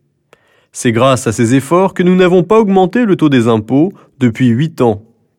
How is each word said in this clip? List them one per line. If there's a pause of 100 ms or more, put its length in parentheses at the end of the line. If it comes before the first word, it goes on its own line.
(720)
C'est
grâce
à
ces
efforts
que
nous
n'avons
pas
augmenté
le
taux
des
impôts (280)
depuis
huit
ans. (360)